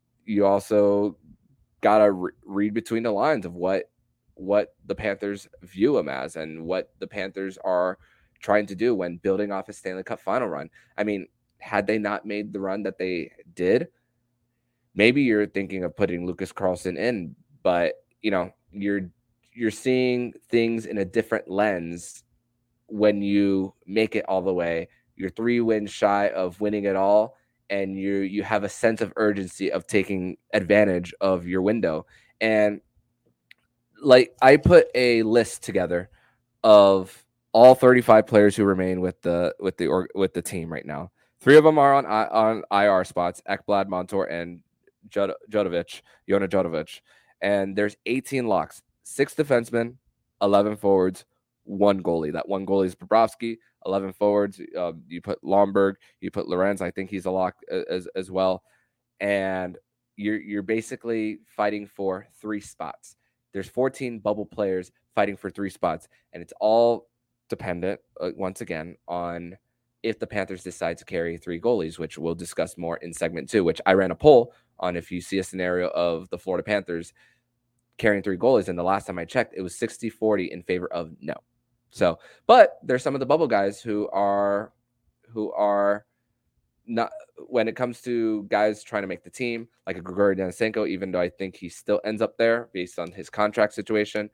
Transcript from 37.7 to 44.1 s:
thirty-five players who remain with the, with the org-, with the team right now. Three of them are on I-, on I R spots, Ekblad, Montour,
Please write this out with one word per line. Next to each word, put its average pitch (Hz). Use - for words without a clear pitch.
thirty-five 123
players 104
who 107
remain 92
with 92
the, 87
with 95
the 85
org-, 90
with 95
the 87
team 82
right 67
now. 73
Three 139
of 151
them 156
are 139
on 139
I-, 107
on 110
I 101
R 95
spots, 87
Ekblad, 98
Montour, 92